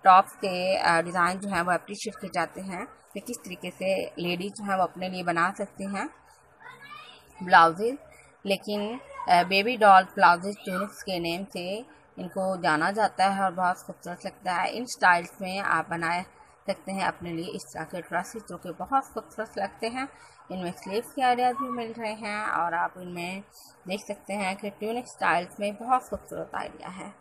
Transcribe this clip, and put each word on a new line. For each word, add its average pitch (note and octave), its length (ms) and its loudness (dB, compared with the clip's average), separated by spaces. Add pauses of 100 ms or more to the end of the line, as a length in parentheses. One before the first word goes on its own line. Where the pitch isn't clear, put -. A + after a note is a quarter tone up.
tops F#3+ 320 8
के, F#3 420 -2
अ, E3 240 4
design F3 380 0
जो G3+ 100 -8
हैं F3+ 120 0
वो F3+ 100 0
अप्रिशिएट G3 440 -4
किए F#3+ 180 -12
जाते F3 280 -4
हैं F#3+ 260 -10 (260)
कि G#3 60 -10
किस A#3+ 260 -10
तरीके F3+ 260 -10
से F#3+ 340 -2 (140)
ladies F3 340 -4
जो G#3+ 100 -12
हैं G3 140 0
वो F#3+ 60 4
अपने F3+ 260 -4
लिए F#3 140 -6
बना E3+ 280 2
सकती G3 440 -8
हैं A3 140 -4 (1300)
blouses। F3+ 520 6 (500)
लेकिन, G#3 540 -4 (300)
अ, F3 140 6
baby G3 340 0
doll G3 260 10
blouses F#3 520 4 (100)
tunics G3 380 -6
के F#3 160 -4
name E3+ 240 -4
से F#3 340 -8 (420)
इनको F#3 420 -4
जाना E3 300 2
जाता G3+ 340 2
है G3 160 2
और F#3+ 100 2
बहुत F3+ 260 0
खूबसूरत - 480 -14
लगता F#3 280 -6
है। F3+ 180 0
इन A#3+ 140 -6
styles F3+ 460 4 (100)
में F#3+ 180 -6
आप E3 300 0
बनाए E3+ 340 -2 (440)
सकते F#3+ 240 -6
हैं F#3+ 140 -4
अपने F3 260 -4
लिए E3 140 -6
इस - 280 -10
तरह E3 100 -8
के F3 180 -8
ड्रेसेस F#3+ 480 -6
जो F3 80 -12
कि F3+ 140 -12
बहुत C4 320 -2 (100)
खूबसूरत - 440 -10
लगते G3+ 300 -6
हैं। C4 220 -6 (420)
इनमें F3+ 200 -6
sleeves F#3+ 400 -6
के C#4+ 100 -4
आइडियाज़ B3 340 2
भी C4 140 -4
मिल A#3 240 -6
रहे A3+ 200 -6
हैं G#3+ 340 -6
और E3 260 -2
आप F3 240 -2
इनमें F3+ 460 -8 (440)
देख F#3+ 120 -6
सकते G3+ 340 -10
हैं G3 220 -4
कि G3+ 140 -8
tunic A3+ 380 -6
styles F3 520 -2
में G#3 160 -4
बहुत B3+ 340 0
खूबसूरत - 460 -8
आइडिया - 340 -10
है। F#3+ 320 -14